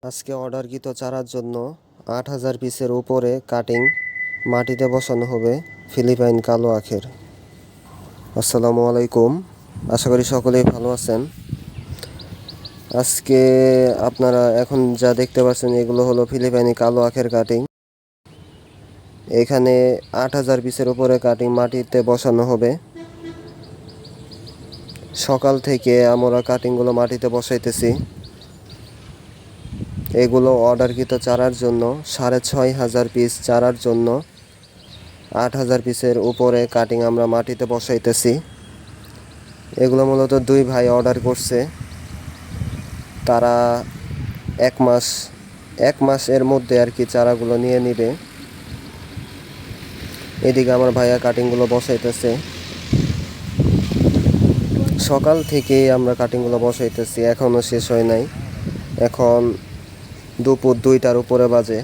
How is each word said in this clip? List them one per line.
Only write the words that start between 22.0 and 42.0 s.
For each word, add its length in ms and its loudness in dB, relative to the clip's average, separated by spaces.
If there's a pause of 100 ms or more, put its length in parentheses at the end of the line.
বসানো 420 2
হবে। 260 2 (2500)
সকাল 440 0
থেকে 360 0 (120)
আমরা 360 4
কাটিংগুলো 500 0
মাটিতে 360 0
বসাইতেছি। 640 -2 (2250)
এগুলো 420 4
অর্ডারকৃত 640 0
চারার 360 0
জন্য, 280 0 (240)
সাড়ে 340 -2
ছয় 320 0
হাজার 360 0
পিস 240 0 (100)
চারার 380 2
জন্য 260 0 (1300)
আট 220 0
হাজার 260 0
পিসের 360 0
উপরে 480 2
কাটিং 360 0
আমরা 240 2
মাটিতে 400 -2
বসাইতেছি। 640 0 (1400)
এগুলো 300 2
মূলত 280 2
দুই 300 4
ভাই 240 0
অর্ডার 320 2
করছে। 380 -2 (1700)